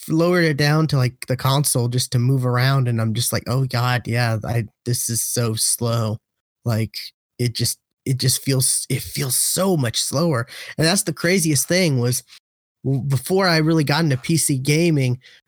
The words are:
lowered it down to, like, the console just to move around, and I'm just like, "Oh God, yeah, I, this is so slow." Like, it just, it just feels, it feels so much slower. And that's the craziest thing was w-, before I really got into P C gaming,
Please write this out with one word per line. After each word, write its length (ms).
lowered 360
it 120
down 320
to, 80
like, 320
the 80
console 520
just 240
to 60
move 260
around, 440
and 120
I'm 140
just 180
like, 140
"Oh 200
God, 420
yeah, 360
I, 220
this 240
is 140
so 320
slow." 640
Like, 320
it 160
just, 240
it 140
just 240
feels, 480
it 100
feels 360
so 400
much 240
slower. 460
And 100
that's 180
the 80
craziest 560
thing 320
was 240
w-, 180
before 440
I 120
really 260
got 200
into 120
P 200
C 220
gaming, 600